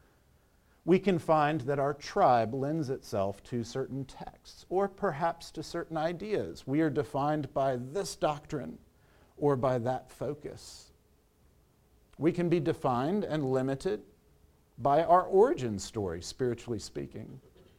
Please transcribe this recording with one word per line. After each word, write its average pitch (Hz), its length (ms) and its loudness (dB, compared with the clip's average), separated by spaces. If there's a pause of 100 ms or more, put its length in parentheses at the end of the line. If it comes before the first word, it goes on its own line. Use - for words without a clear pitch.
(840)
we 180 120 6
can 185 220 2
find 156 420 2
that 139 160 -2
our 139 160 2
tribe 123 600 4
lends 139 360 -2
itself 101 540 -4
to 120 200 -4
certain 131 420 -6
texts, - 640 -18
or 196 180 0
perhaps 175 640 -4
to 165 100 -10
certain - 360 -8
ideas. 165 680 -4
We 139 160 0
are 160 80 4
defined 143 640 -2
by 135 240 0 (140)
this 190 240 -6
doctrine 151 640 -4 (600)
or 143 180 2
by 127 240 2
that 127 300 -4
focus. - 840 -10 (1300)
We 156 140 2
can 175 180 0
be 170 100 2
defined 147 640 0
and 143 280 -2
limited 135 500 -2 (760)
by 143 260 4
our 170 200 8
origin 185 540 4
story, 92 440 -4
spiritually 117 580 -4
speaking. 131 600 -12 (400)